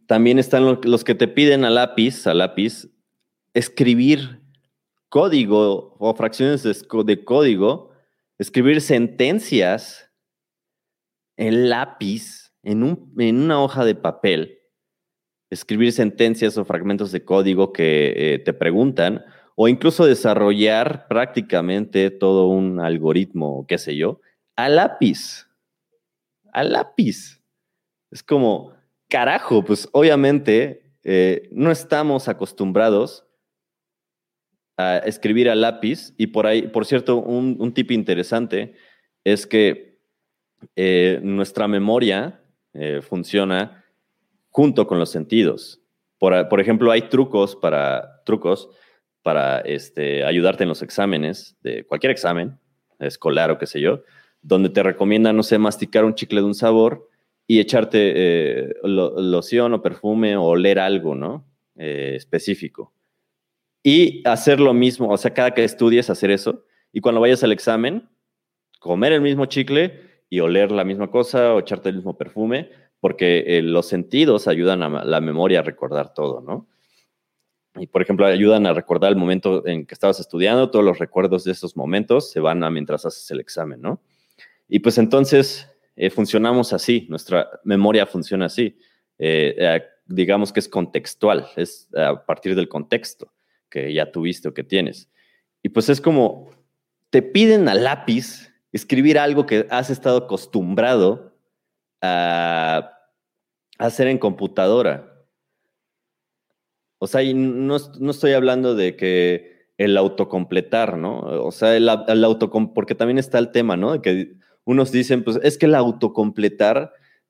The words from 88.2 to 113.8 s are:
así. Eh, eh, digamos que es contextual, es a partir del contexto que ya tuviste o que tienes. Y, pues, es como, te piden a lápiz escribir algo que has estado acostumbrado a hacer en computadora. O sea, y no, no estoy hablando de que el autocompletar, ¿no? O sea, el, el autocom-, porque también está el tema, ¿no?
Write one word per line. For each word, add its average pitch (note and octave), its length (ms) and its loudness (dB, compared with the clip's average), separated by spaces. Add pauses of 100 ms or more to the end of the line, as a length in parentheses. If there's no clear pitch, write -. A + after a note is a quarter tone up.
así. A2+ 340 -4 (400)
Eh, D#2 380 0
eh, E2 260 0 (220)
digamos F#2+ 460 -2
que G#2+ 100 -4
es - 80 -6
contextual, F2+ 760 -2 (120)
es - 380 -10
a C#2+ 300 -2
partir F#2 300 -4
del F2+ 140 -2
contexto - 640 -8 (380)
que C#2+ 240 -8
ya D2+ 180 -4
tuviste E2+ 360 -6
o D2+ 80 -10
que C2+ 80 -8
tienes. - 480 -4 (500)
Y, - 80 -4
pues, A2+ 200 0
es C#3 120 0
como, C#3 480 0 (640)
te B2+ 100 4
piden G#3+ 460 4
a G2 80 2
lápiz B2 720 -4 (220)
escribir D3 480 2
algo D3 260 0
que A2 240 0
has C3 220 -4
estado B2+ 260 0
acostumbrado G#2 1200 0 (640)
a E2+ 920 -2 (840)
hacer A#2+ 300 -2
en C3 100 0
computadora. G2 1080 -2 (1700)
O F#2+ 80 -8
sea, C3 160 0
y C3+ 140 -2
no, C3 420 -2 (220)
no C#3 120 -4
estoy C#3+ 220 0
hablando B2+ 400 2
de F#2 220 -2
que F2+ 720 -2 (100)
el G2 180 2
autocompletar, F#2+ 1040 -2
¿no? E2 220 -8
O C#2+ 320 -6
sea, A2+ 260 2
el, A#2 100 4
el A2 360 2
autocom-, A2 500 0
porque G#2 220 -4
también B2 240 0
está C3 180 -2
el A#2+ 140 0
tema, A#2 260 0
¿no? A2 160 -2